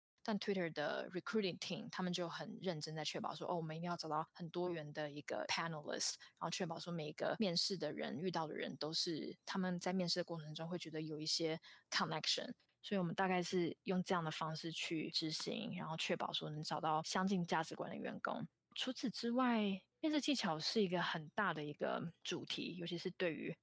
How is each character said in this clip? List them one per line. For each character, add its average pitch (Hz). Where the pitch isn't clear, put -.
但 214
Twitter 185
的 -
recruiting 180
team -
他 -
们 180
就 170
很 156
认 165
真 156
在 156
确 151
保 -
说， 156
哦， 180
我 165
们 160
一 165
定 175
要 175
找 165
到 156
很 175
多 180
元 151
的 151
一 143
个 -
panelist， -
然 -
后 170
确 -
保 165
说 170
每 156
一 156
个 -
面 175
试 -
的 156
人 147
遇 185
到 170
的 151
人 156
都 156
是 -
他 -
们 185
在 180
面 180
试 175
的 175
过 165
程 151
中 165
会 180
觉 160
得 156
有 156
一 156
些 160
connection。 -
所 -
以 196
我 180
们 170
大 190
概 185
是 175
用 185
这 -
样 170
的 160
方 160
式 165
去 156
执 160
行， -
然 160
后 160
确 -
保 -
说 160
能 151
找 160
到 156
相 185
近 190
价 165
值 160
观 -
的 -
员 -
工。 -
除 -
此 -
之 233
外， 233
面 311
试 302
技 294
巧 180
是 185
一 196
个 175
很 165
大 196
的 156
一 147
个 165
主 147
题， -
尤 170
其 170
是 185
对 175
于 -